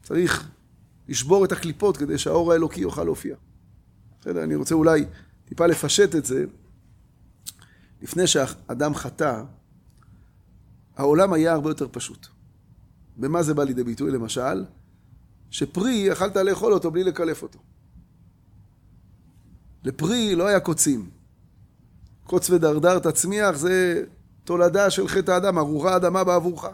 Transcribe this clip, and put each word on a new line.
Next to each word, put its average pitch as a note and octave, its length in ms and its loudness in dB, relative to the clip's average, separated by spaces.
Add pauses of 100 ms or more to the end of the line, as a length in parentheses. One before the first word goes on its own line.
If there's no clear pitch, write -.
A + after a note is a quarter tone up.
צריך - 480 -2 (580)
לשבור D3+ 380 2
את F#3 60 -2
הקליפות F3 460 -2
כדי D3 200 -4
שהאור E3 340 2
האלוקי E3 300 2
יוכל E3+ 220 -4
להופיע. - 320 -4 (880)
בסדר, E3+ 220 -6
אני D#3 120 -2
רוצה D#3 200 -2
אולי D#3+ 300 4 (400)
טיפה E3+ 220 0
לפשט E3+ 480 2
את D3+ 100 0
זה. C#3 200 -2 (1600)
לפני F3 260 -2
שהאדם C#3 680 -2
חטא, B2 480 -4 (1500)
העולם D3+ 360 4
היה E3 200 2
הרבה D#3 160 -2
יותר D3 220 -4
פשוט. - 360 -12 (920)
במה D3+ 260 0
זה D3+ 100 0
בא D3 100 2
לידי B2+ 200 -2
ביטוי? A#2+ 280 -4
למשל, C3+ 540 -4 (840)
שפרי - 420 -2
יכלת G3 440 0
לאכול G3 380 2
אותו E3+ 180 0
בלי F3 120 0
לקלף E3 400 -2
אותו. - 160 -16 (2250)
לפרי G3 520 -2
לא F3 120 0
היה G3 120 4
קוצים. C3+ 500 -2 (1120)
קוץ - 260 -2
ודרדר E3 500 4
תצמיח F#3 560 0
זה F3 480 0 (400)
תולדה F3 460 4
של F#3+ 180 -2
חטא F#3+ 240 0
האדם, F3+ 260 2
ארורה D#3 360 0
האדמה F3+ 300 2
בעבורך. F3 500 0